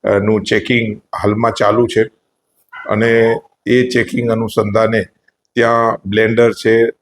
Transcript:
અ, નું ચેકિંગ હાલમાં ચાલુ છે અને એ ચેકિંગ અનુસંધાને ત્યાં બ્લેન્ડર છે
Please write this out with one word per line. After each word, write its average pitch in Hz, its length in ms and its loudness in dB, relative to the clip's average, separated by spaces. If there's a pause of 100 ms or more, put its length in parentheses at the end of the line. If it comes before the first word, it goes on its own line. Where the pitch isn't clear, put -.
અ, 101 140 2
નું 104 240 0
ચેકિંગ 113 580 -2 (220)
હાલમાં 107 300 0
ચાલુ 110 340 2
છે 110 160 0 (880)
અને 113 460 2 (300)
એ 127 220 2
ચેકિંગ 120 420 -2
અનુસંધાને 110 720 0 (520)
ત્યાં 117 560 0
બ્લેન્ડર 110 420 2
છે 113 320 2 (180)